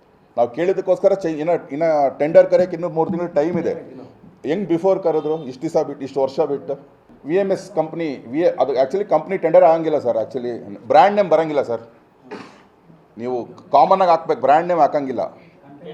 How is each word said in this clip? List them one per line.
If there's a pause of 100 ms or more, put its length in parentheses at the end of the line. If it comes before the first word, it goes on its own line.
(360)
ನಾವು
ಕೇಳಿದ್ದಕ್ಕೋಸ್ಕರ
ಚೇ-,
ಇನ್ನು,
ಇನ್ನು
ಟೆಂಡರ್
ಕರೆಯೋಕ್ಕೆ
ಇನ್ನೂ
ಮೂರು
ತಿಂಗಳು
ಟೈಮ್
ಇದೆ. (760)
ಹೆಂಗ್
ಬಿಫೋರ್
ಕರೆದ್ರು
ಇಷ್ಟು
ದಿವಸ
ಬಿಟ್ಟು,
ಇಷ್ಟು
ವರ್ಷ
ಬಿಟ್ಟು? (240)
ವಿ
ಎಮ್
ಎಸ್
ಕಂಪ್ನಿ,
ವಿ-,
ಅದು
actually
ಕಂಪ್ನಿ
ಟೆಂಡರ್
ಆಗಂಗಿಲ್ಲ
ಸರ್,
actually
ಬ್ರ್ಯಾಂಡ್
ನೇಮ್
ಬರಂಗಿಲ್ಲ
ಸರ್. (1400)
ನೀವು
ಕಾಮನ್
ಆಗಿ
ಹಾಕ್ಬೇಕು,
ಬ್ರ್ಯಾಂಡ್
ನೇಮ್
ಹಾಕಂಗಿಲ್ಲ. (720)